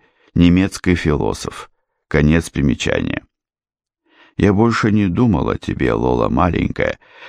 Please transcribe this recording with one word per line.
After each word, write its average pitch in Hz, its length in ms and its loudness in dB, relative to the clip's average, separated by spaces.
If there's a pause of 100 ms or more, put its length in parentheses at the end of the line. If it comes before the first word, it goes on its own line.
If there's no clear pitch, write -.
(340)
немецкий 90 600 2
философ. 67 720 -4 (380)
Конец 78 420 2
примечания. 50 760 -2 (1120)
Я 101 160 4
больше 110 400 0
не 101 160 2
думал 87 420 0
о - 80 -4
тебе, - 340 -2
Лола 58 360 0
маленькая, - 720 -2 (280)